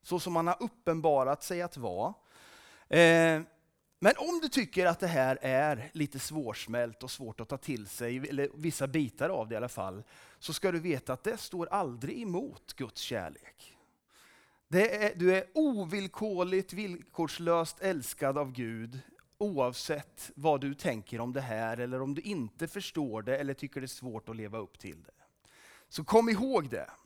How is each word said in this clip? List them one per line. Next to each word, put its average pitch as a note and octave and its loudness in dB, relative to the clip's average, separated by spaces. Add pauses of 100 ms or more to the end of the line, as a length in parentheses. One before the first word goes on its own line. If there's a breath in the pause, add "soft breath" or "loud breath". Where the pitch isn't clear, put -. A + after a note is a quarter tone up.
Så F3+ -2
som F3 -4
han E3 4
har F3 2
uppenbarat D3+ 2
sig F3 -4
att E3+ -6
vara. A#2 -4 (760 loud breath)
Eh, E3 8 (580)
men G3+ 8
om E4 0
du D#4 -2
tycker F#3 0
att E3+ 4
det F#3+ 0
här C3 4
är C3+ 2
lite C#3+ -4
svårsmält A#2+ -4
och B2+ -10
svårt A#2 -10
att A2+ -8
ta C3+ -4
till A2+ -8
sig, A#2+ -4
eller C#3 -2
vissa D3+ -2
bitar C#3+ -2
av B2+ -2
det A2+ -6
i A2 -2
alla A#2+ -4
fall, F#2+ -8 (360 loud breath)
så - -8
ska F#3 0
du E3+ -2
veta C#3+ -2
att B2 -8
det A3 -4
står F3 -6
aldrig D#3 -4
emot G3+ -6
Guds - -10
kärlek. - -10 (920 soft breath)
Det G#3 4
är, G#3 0
du F3+ 6
är F#3+ 0
ovillkorligt, G3 0
villkorslöst E3+ 0
älskad D3 0
av C#3 -2
Gud, A#2 -6 (380)
oavsett C#3 -2
vad C#3+ 4
du C#3 -2
tänker A#2 -4
om B2 -4
det C3+ -2
här, A2+ -2
eller B2 -4
om C#3 -2
du D#3 -4
inte E3 -6
förstår C#3+ -4
det, B2 -2
eller C#3 -4
tycker C3 -8
det C3+ -8
är - -10
svårt A2+ -10
att A2+ -8
leva G#2+ -8
upp G2+ -12
till E2 -14
det. - -20 (680 loud breath)
Så D#3+ -8
kom A3+ 6
ihåg G#3+ 2
det. F#2 -6 (160)